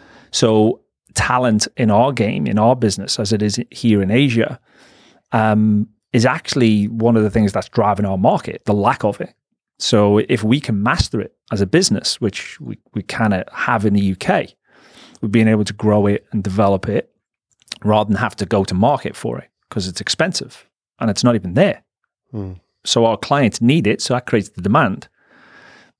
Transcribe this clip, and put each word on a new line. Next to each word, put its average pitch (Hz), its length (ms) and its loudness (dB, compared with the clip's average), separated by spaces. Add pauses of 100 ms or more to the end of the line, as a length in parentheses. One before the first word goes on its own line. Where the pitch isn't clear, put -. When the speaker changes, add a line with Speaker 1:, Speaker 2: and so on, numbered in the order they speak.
(300)
Speaker 1:
So 110 500 2 (340)
talent 123 600 0
in 113 140 0
our 117 220 4
game, 104 340 -2
in 107 120 0
our 113 160 4
business, 107 460 -4
as 107 120 -2
it 107 100 0
is 104 180 -2 (100)
here 107 320 2
in 95 80 -2
Asia, 120 480 0 (720)
um, 107 540 2 (260)
is 117 140 2
actually 120 640 2
one 117 280 0
of 110 60 4
the 107 80 0
things 101 220 0
that's 98 160 -4
driving 104 380 0
our 95 120 -2
market, - 460 -2
the 107 100 0
lack 104 300 0
of 104 160 -2
it. - 120 -10 (460)
So 104 400 2
if 110 260 0
we 120 160 2
can 104 220 -4
master 127 380 -2
it - 140 -10 (180)
as 104 80 -2
a 98 60 0
business, - 540 0
which - 400 -6
we, 117 180 -12 (160)
we 104 80 -6
kinda 104 500 -2
have 117 320 -2
in 104 100 2
the 101 80 2
U 95 140 -2
K, - 380 -4 (680)
we've 110 120 -4
been 113 160 4
able 107 160 2
to - 80 -10
grow 104 340 2
it 101 260 0
and 107 100 -2
develop 98 460 0
it - 220 -4 (760)
rather 107 240 2
than 107 100 0
have 117 180 -4
to 101 100 -6
go 101 180 0
to - 100 -8
market 120 420 0
for 120 220 -8
it - 100 -16 (220)
'cause 95 180 -6
it's 90 120 -10
expensive - 680 -6 (320)
and 113 100 0
it's 98 140 -4
not 123 100 4
even 92 200 -4
there. 170 280 0 (480)
Speaker 2:
Hmm. 98 220 -10 (320)
Speaker 1:
So 117 200 2
our 113 120 2
clients 139 440 0
need 127 260 2
it, 104 140 0
so - 140 -2
that 123 120 -4
creates 107 240 -2
the - 120 -16
demand. 104 460 0 (920)